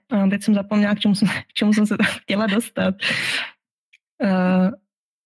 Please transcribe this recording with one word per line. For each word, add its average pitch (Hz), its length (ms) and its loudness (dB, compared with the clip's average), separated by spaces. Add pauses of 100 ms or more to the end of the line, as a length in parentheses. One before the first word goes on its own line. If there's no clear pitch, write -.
(120)
A 196 160 2
teď 202 160 0
jsem 214 100 2
zapomněla, 208 420 2
k 208 40 -2
čemu 208 160 2
jsem, 202 120 2
<laughs> - 220 -6
k - 40 -20
čemu 214 200 2
jsem 214 120 4
se 208 120 -2
tam 196 120 0
chtěla 208 380 -4
dostat. 190 480 -2 (1300)
Eh, 185 480 2 (540)